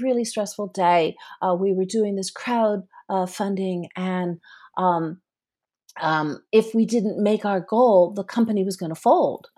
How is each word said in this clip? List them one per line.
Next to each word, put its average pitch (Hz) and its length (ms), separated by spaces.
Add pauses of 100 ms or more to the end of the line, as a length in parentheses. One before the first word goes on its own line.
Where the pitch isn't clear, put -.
really 240 220
stressful 208 440
day. 175 480 (260)
Uh, 185 160
we 196 160
were 185 120
doing 208 300
this 190 140
crowd, 220 520 (280)
uh, 190 160
funding, 190 680
and, 180 440 (380)
um, 175 420 (800)
um, 156 420 (100)
if 220 220
we 226 120
didn't 214 360
make 208 240
our 196 140
goal, 208 540
the 202 100
company 220 400
was 190 140
gonna 160 180
fold." 240 600